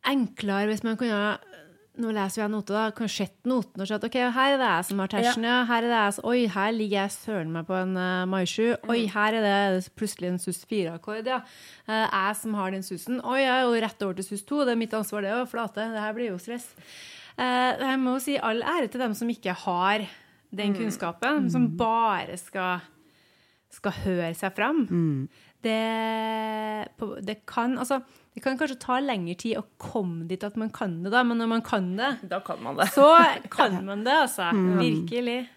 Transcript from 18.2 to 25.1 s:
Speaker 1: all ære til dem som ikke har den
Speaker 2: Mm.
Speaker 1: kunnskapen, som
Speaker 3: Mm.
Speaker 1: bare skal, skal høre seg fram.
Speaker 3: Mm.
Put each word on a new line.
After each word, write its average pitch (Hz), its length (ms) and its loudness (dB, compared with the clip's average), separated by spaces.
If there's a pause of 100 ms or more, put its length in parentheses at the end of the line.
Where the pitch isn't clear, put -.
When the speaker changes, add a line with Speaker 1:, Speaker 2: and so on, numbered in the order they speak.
Speaker 1:
all 226 240 0
ære 294 300 0
til 247 80 -6
dem 240 140 0
som 233 160 -2
ikke 196 260 -2
har 190 440 2 (540)
den 202 200 0
Speaker 2:
Mm. 196 80 0
Speaker 1:
kunnskapen, 220 680 -2
som 247 180 4
Speaker 3:
Mm. 160 80 -4
Speaker 1:
bare 226 600 0
skal, 180 440 -4 (880)
skal - 220 -6
høre 175 440 -2
seg 190 180 -4
fram. 247 340 0
Speaker 3:
Mm. 156 420 0 (320)